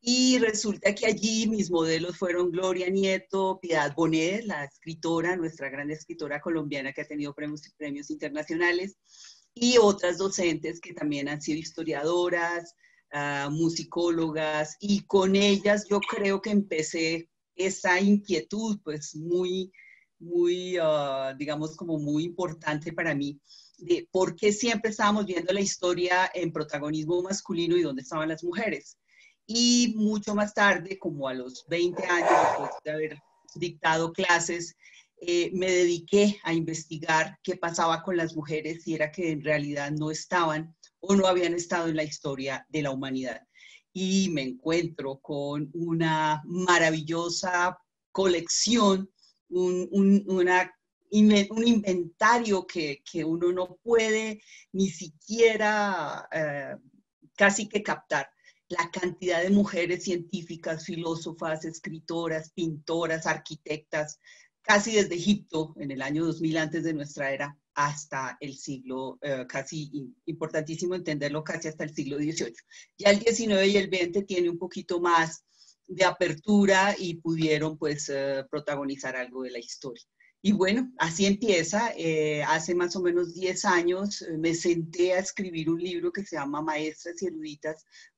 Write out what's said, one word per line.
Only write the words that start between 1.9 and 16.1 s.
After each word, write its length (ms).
fueron 320
Gloria 400
Nieto, 680
Piedad 380
Bonet, 480
la 200
escritora, 720
nuestra 360
gran 200
escritora 520
colombiana 500
que 80
ha 60
tenido 280
premios, 280
premios 320
internacionales, 880
y 240
otras 400
docentes 600
que 140
también 340
han 140
sido 180
historiadoras, 1160
ah, 380
musicólogas, 1300
y 280
con 300
ellas 520
yo 120
creo 420